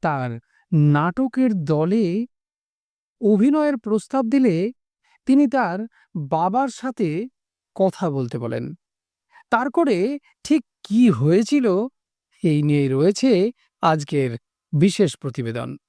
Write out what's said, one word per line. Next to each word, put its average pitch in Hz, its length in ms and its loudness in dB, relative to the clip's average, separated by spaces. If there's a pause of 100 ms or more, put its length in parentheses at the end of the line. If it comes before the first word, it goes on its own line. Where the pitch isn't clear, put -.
তার 127 380 -4 (340)
নাটকের 175 800 2
দলে 175 720 -2 (960)
অভিনয়ের 277 560 2
প্রস্তাব 220 480 -4
দিলে 226 460 0 (540)
তিনি 277 220 4
তার 214 320 -2 (360)
বাবার 175 520 -2
সাথে 226 600 -6 (480)
কথা 190 340 0
বলতে 135 280 -6
বলেন। 120 360 -8 (760)
তার 247 220 0
করে 262 480 0 (240)
ঠিক 294 220 0 (180)
কি 233 260 4
হয়েছিল 190 580 2 (760)
এই 151 200 2
নিয়ে 147 260 2
রয়েছে 196 640 2 (300)
আজকের 147 560 -2 (420)
বিশেষ 185 380 2
প্রতিবেদন। 120 600 -8 (120)